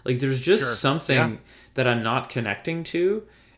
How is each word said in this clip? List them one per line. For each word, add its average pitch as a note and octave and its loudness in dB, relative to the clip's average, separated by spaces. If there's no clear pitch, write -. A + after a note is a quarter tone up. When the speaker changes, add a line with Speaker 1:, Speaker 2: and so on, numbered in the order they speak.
Speaker 1:
Like, B2+ 0
there's C3+ 0
just F#3+ 4
Speaker 2:
Sure. B2 0
Speaker 1:
something C#3 0
Speaker 2:
Yeah. A#2 2
Speaker 1:
that C3 0
I'm A#2 2
not B2 -2
connecting C3 -4
to. F#3+ 0